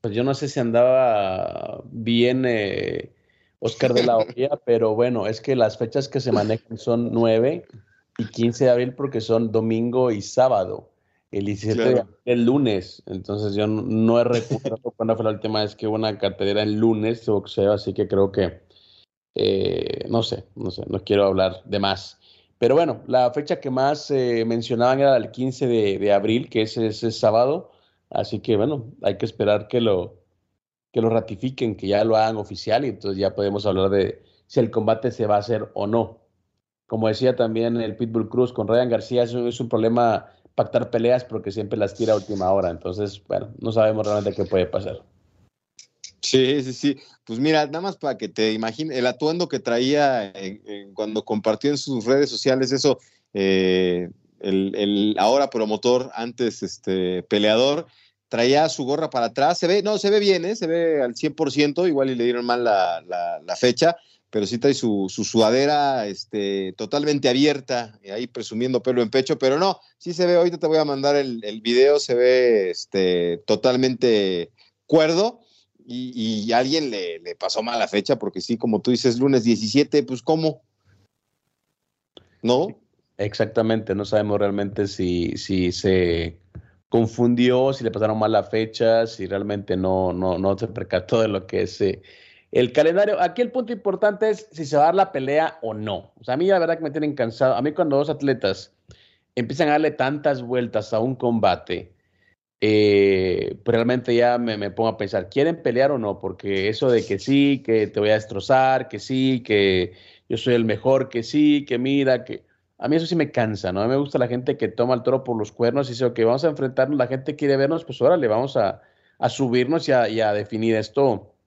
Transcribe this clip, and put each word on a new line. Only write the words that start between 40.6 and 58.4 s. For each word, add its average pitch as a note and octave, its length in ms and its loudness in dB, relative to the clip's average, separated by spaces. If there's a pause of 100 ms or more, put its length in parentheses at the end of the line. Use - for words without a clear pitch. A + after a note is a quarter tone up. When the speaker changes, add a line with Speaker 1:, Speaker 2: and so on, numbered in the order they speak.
Speaker 1:
peleas B2 340 0
porque G#2 280 -8
siempre G#2+ 260 -6
las G2+ 160 -2
tira A2+ 180 0
a G#2+ 40 4
última G2 360 -2
hora. G2 180 2
Entonces, F#2+ 580 -8
bueno, F#2+ 200 -4 (120)
no G#2+ 120 -4
sabemos G#2+ 320 2
realmente G#2 300 -2
qué G2+ 100 -2
puede F#2 220 0
pasar. - 360 -8 (1160)
Speaker 2:
Sí, C3 420 2
sí, C3 100 -8
sí. C#3 240 -2 (280)
Pues A2+ 140 -8
mira, D3+ 280 2
nada D3 140 -8
más F#3+ 160 -6
para C3 220 -6
que G#2+ 100 -8
te A2 240 0
imagines, A2+ 460 -6
el B2 80 0
atuendo D#3 420 -2
que B2+ 120 -6
traía B2+ 720 0
en, G2 340 -12
en, G2+ 280 -14
cuando G#2+ 300 -4
compartió G#2+ 460 -2
en C#3+ 80 -2
sus B2+ 260 -6
redes C3+ 240 2
sociales C3 440 0
eso, C3+ 260 2 (340)
eh, F#2 760 2 (300)
el, F#2+ 340 -2
el G#2 440 0
ahora B2 300 2
promotor, A#2+ 680 0
antes, A#2 480 -4
este, F2+ 600 -4
peleador, A2+ 640 2 (420)
traía C3+ 400 2